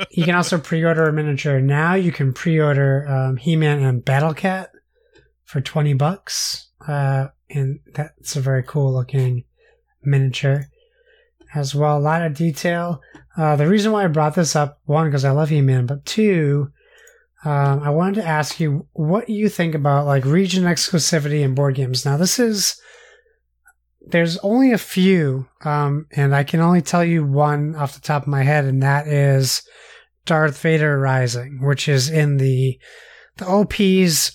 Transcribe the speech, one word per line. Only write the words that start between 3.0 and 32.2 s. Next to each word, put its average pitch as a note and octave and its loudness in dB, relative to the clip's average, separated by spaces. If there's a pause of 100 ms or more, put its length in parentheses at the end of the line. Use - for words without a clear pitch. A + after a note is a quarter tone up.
um, C3 -2
He-Man D#3 0
and B2+ 0
Battle C#3+ 0
Cat F#3+ -4 (720)
for - -6
twenty D3 0
bucks. - -4 (180)
Uh, C#3 -2 (220)
and C#3 -4 (140)
that's - -10
a C#3 -2
very C3 0
cool C3+ -2
looking B2+ -2 (600)
miniature C#3 0 (840)
as C#3+ -4
well. D3 2
A - 0
lot D#3 0
of D#3+ -4
detail. E3+ -4 (360)
Uh, D#3 2
the D3 2
reason G#3 2
why G#3 0
I - 0
brought D3+ 0
this E3+ 0
up, D3 -2
one, D3+ 0
'cause C#3 0
I C#3 2
love D3 0
He-Man, C3+ 2
but C#3 -8
two, D#3 0 (720)
um, C#3+ 0
I D3 -2
wanted F#3 0
to F3 -6
ask D3+ -2
you D3+ -2
what F3 -2
you G#3 0
think E3 -2
about, C#3+ 0
like, C#3 0
region F3+ 2
exclusivity D3+ 0
in C3+ 0
board C#3 0
games. B2+ -4
Now, C#3+ 0
this F#3 0
is, A3 -2 (1300)
there's E3+ 0
only B3 2
a A3 2
few, E3+ 0 (160)
um, D3 -2
and C#3 2
I C#3 2
can E3 -2
only E3+ 4
tell F3 0
you E3+ 0
one D3 0
off C#3+ -6
the - -20
top D3 -2
of - -6
my C#3 0
head, D3 2
and C3+ 0
that C#3+ 0
is C#3 2 (640)
Darth D#3 0
Vader D3+ 0
Rising, C3 -2
which C#3 0
is C#3 2
in D3 2